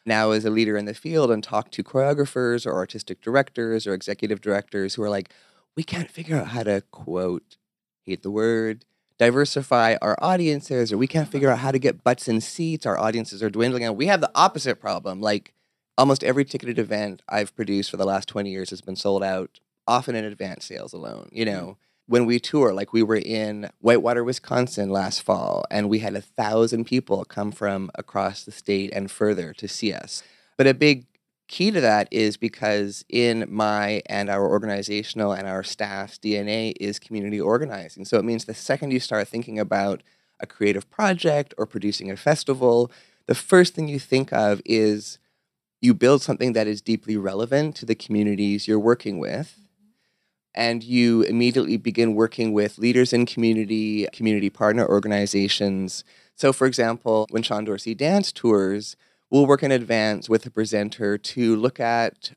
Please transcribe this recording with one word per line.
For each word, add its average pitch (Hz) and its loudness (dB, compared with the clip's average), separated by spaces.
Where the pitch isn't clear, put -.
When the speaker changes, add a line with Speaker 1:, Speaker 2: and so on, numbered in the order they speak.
Speaker 1:
now 110 2
as 107 0
a 110 2
leader 107 2
in 104 -4
the 104 -8
field 156 0
and 110 0
talk - -4
to - -6
choreographers 131 0
or - -4
artistic 92 -8
directors 113 -2
or 101 -2
executive 101 -4
directors 101 -4
who 117 -6
are 104 -2
like, 98 -4
"We 165 -6
can't 175 -8
figure 160 -6
out 123 -2
how 117 -6
to," 101 0
quote, 90 -6
hate 92 -10
the 95 -6
word, 110 -2
"diversify 120 4
our 107 0
audiences," 147 0
or, 101 -2
"We 131 2
can't 156 -2
figure 139 2
out 117 2
how 135 -2
to 135 2
get 131 0
butts 127 0
in 113 0
seats. 165 -6
Our 104 -2
audiences 110 -4
are 110 0
dwindling." 120 0
And 113 -2
we 131 -2
have 190 4
the 147 0
opposite 147 2
problem. 95 -6
Like, 104 -2
almost 135 4
every 135 2
ticketed 120 -6
event 104 -4
I've 104 -4
produced 101 -2
for 95 -10
the 95 0
last 98 -2
twenty 101 -6
years 95 -8
has 92 -14
been 95 -12
sold 98 0
out, 92 -6
often 123 0
in 110 -6
advance 101 -12
sales - -14
alone, 55 -16
you 113 -4
know? 95 -4
Speaker 2:
Mm. 98 -16
Speaker 1:
When 123 4
we 117 2
tour, 131 2
like, 98 -6
we 113 6
were 110 2
in 107 -6
Whitewater, 120 4
Wisconsin 123 -2
last 98 -2
fall, 50 -2
and 104 -2
we 110 2
had 104 -4
a 104 -6
thousand 113 0
people 123 -2
come 104 -6
from 95 -4
across 98 -6
the - -18
state 98 -4
and 98 -6
further 90 -2
to - -14
see 104 -4
us. - -12
But 135 6
a 135 6
big 131 4
key 190 0
to 185 0
that 107 4
is 107 0
because 104 -4
in 117 0
my 104 -2
and 101 -4
our 98 0
organizational 104 -2
and 95 -6
our 95 -6
staff's 101 -8
D 104 -2
N 101 -6
A 113 -2
is 101 -6
community 104 -6
organizing. 98 -4
So 117 2
it 98 0
means 113 -4
the 110 -10
second 139 -4
you 127 0
start 107 -4
thinking 113 -8
about 101 -2
a - -12
creative 101 -2
project 170 0
or 110 -2
producing 101 -6
a 98 -8
festival, 127 2
the - 2
first 180 4
thing 160 -4
you 143 -4
think 135 0
of 104 2
is 107 0
you 120 8
build 131 6
something 127 -2
that 110 2
is 104 -4
deeply 107 -2
relevant 117 -2
to - -14
the 110 0
communities 104 0
you're 107 2
working 107 2
with. 78 -6
And 117 0
you 120 4
immediately 117 2
begin 113 0
working 110 0
with 104 0
leaders 123 4
in 120 4
community, 110 0
community 104 0
partner 110 2
organizations. 101 0
So, 135 4
for - 2
example, 113 0
when 113 -2
Sean 107 -4
Dorsey 107 -6
Dance 175 0
tours, 104 2
we'll 139 6
work 139 6
in 139 0
advance 110 0
with 110 2
a 123 -12
presenter 104 -2
to 113 0
look 113 0
at 117 -2